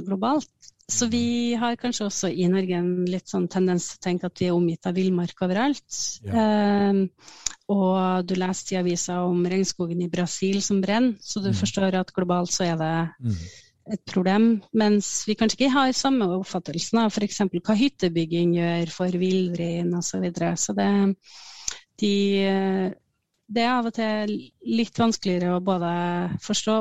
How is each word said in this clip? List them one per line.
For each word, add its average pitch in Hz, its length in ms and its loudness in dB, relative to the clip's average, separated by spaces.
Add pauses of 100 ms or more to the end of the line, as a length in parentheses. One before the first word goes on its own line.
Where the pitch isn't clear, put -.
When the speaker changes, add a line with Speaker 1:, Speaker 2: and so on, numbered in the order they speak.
Speaker 1:
det 170 80 -8
globalt. 226 400 0 (420)
Så - 160 0
Speaker 2:
Mm. 220 40 -4
Speaker 1:
vi 240 440 0
har 233 220 -2
kanskje 240 280 -4
også 196 220 -4 (100)
i 175 100 2
Norge 185 280 2
en 180 300 0
litt 180 200 -4
sånn 180 220 -2
tendens 185 400 0
til - 100 -14
å - 60 -16
tenke 180 220 -2
at 175 120 -8
vi 180 100 0
er 180 60 2
omgitt 175 320 0
av 185 80 -2
villmark 180 480 0
overalt. 208 840 -2
Speaker 2:
Ja. 202 80 -4
Speaker 1:
Ehm, 202 760 4 (600)
og 185 580 2
du 185 80 -2
leste 185 380 -4
i 185 40 0
avisa 180 480 -2
om 175 200 2
regnskogen 180 580 -2
i 175 60 -4
Brasil 190 520 -2
som 196 200 2
brenner, 214 400 2
så - 200 -8
du 196 80 0
Speaker 2:
Mm. 110 60 2
Speaker 1:
forstår 190 420 0
at 185 160 -2
globalt 175 360 0
så - 160 -2
er 170 120 0
det 165 360 0 (100)
Speaker 2:
Mm. 107 140 0 (560)
Speaker 1:
et - 120 -8
problem, 202 560 2 (120)
mens 208 520 2
vi 214 100 0
kanskje 220 260 2
ikke 269 100 4
har 262 220 2
samme 269 340 0
oppfattelsen 180 720 -2
av 214 140 2
for 208 80 -2
eksempel 196 400 -2
hva 214 140 2
hyttebygging 170 800 2
gjør 170 360 0
for 180 160 -2
villrein 175 880 0
og 175 80 -2
så 190 160 -6
videre. 175 380 -2
Så - 180 -4
det, 196 400 2 (840)
de, 196 960 0 (560)
det 226 140 0
er 233 60 2
av 247 160 0
og 226 80 -4
til 214 580 -4 (140)
litt 226 280 0
vanskeligere 180 640 2
å 180 60 -4
både 175 800 -2
forstå 220 400 -2